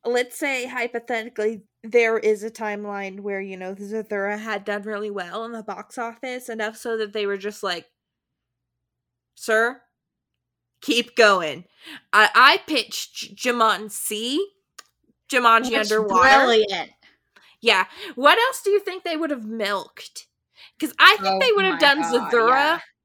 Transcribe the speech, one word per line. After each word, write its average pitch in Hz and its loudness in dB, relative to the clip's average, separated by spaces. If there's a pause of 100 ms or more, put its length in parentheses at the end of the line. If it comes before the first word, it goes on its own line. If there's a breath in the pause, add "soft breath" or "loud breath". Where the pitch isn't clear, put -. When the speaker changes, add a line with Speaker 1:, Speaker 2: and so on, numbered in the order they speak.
Speaker 1:
let's 247 -2
say, 262 -4
hypothetically, 233 -6 (200)
there 226 2
is 214 0
a 220 -10
timeline 202 -8
where, 196 -6
you 190 -12
know, 185 -10
Zathura 208 -6
had 214 -8
done 202 -6
really 208 -8
well 196 -10
in 233 -12
the 220 -12
box 208 -14
office, 247 -10
enough 220 -8
so 226 -6
that 208 -6
they 208 -4
were 202 -4
just 208 -10
like, 175 -6 (1500)
"Sir, 226 -2 (1000)
keep 240 -4
going." 180 2 (480 loud breath)
I, 208 6
I 277 8 (100)
pitched - -6
J-, 247 -2
Jumanji, 220 -2 (920)
Jumanji 247 4
Speaker 2:
That's 214 -2
Speaker 1:
Underwater. 208 2
Speaker 2:
brilliant. 233 4 (680 soft breath)
Speaker 1:
Yeah. 202 4 (300 loud breath)
What 285 6
else 523 -2
do 392 0
you 415 2
think 370 -8
they 330 -4
would 311 -4
have 233 -8
milked? - -8 (520 soft breath)
'Cause - -6
I 381 8
think 381 0
Speaker 2:
Oh 381 -2
Speaker 1:
they 480 4
would 392 2
have 370 0
Speaker 2:
my - -8
Speaker 1:
done 285 4
Speaker 2:
God, 247 -2
Speaker 1:
Zathura 233 4
Speaker 2:
yeah. 294 2 (260)